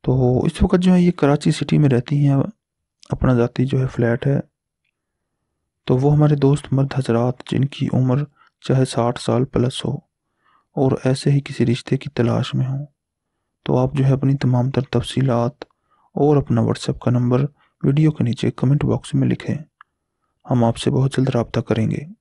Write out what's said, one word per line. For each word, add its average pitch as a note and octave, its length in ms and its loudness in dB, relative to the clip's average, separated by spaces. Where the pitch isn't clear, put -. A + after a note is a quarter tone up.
तो B2+ 420 2
इस - 160 -2
वक्त F#3 140 2
जो F#3 160 4
है F3+ 100 4
ये F3 80 4
कराची D3 420 0
सिटी D3+ 260 0
में D3+ 100 4
रहती C#3+ 360 0
हैं, C#3 140 4
अपना C3 240 2
ज़ाती A#2+ 300 0
जो C3+ 140 0
है C3 80 0
फ्लैट A#2+ 400 -2
है। C#3 160 0
तो B2+ 100 2
वो C3+ 140 2
हमारे D3 260 4
दोस्त C#3 360 0
मर्द C3+ 240 0
हजरात B2 420 0
जिनकी C#3 380 -2
उम्र B2+ 380 0
चाहे C3 220 2
साठ A#2+ 340 -2
साल A#2 260 0
प्लस - 420 -4
हो B2+ 180 -6
और C3+ 300 0
ऐसे C3+ 240 0
ही C#3+ 100 2
किसी - 240 -4
रिश्ते A#2+ 320 -2
की C#3 200 -10
तलाश A#2 380 -2
में C3 120 -2
हो, C3+ 200 -8
तो C#3+ 100 0
आप C3 200 0
जो C3+ 80 0
है C3+ 80 2
अपनी C3+ 220 0
तमाम B2+ 360 0
तर B2+ 120 -2
तफसीलात A#2+ 760 -2
और D3 200 2
अपना B2 260 0
WhatsApp - 420 -2
का A#2+ 60 0
नंबर B2 320 2
वीडियो D3+ 260 2
के D3+ 140 -4
नीचे A#2 260 -2
कमेंट C3+ 340 0
बॉक्स A#2+ 300 -4
में C3+ 140 2
लिखें। D3 360 -4
हम B2 160 2
आपसे - 260 -2
बहुत C3 260 0
जल्द B2+ 140 0
राब्ता A#2 300 -2
करेंगे। A2 460 -4